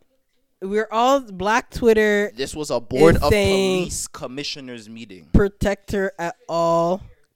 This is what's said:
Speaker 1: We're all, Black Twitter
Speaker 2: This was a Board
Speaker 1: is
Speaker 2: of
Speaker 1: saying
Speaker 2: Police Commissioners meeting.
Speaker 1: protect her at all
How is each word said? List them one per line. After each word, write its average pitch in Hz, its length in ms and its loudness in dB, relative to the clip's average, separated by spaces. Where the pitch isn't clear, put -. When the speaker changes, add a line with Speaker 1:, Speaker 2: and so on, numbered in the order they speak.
Speaker 1:
We're 208 300 -4
all, 247 280 2
Black 214 520 -4
Twitter 214 640 2
Speaker 2:
This 151 200 -8
was 151 160 -8
a 123 80 0
Board 139 380 6
Speaker 1:
is - 60 0
Speaker 2:
of 147 80 2
Speaker 1:
saying 190 500 0
Speaker 2:
Police - 260 -8
Commissioners 127 840 -12
meeting. 98 440 -18
Speaker 1:
protect 202 580 0
her 196 260 -4
at 170 200 -8
all 170 540 0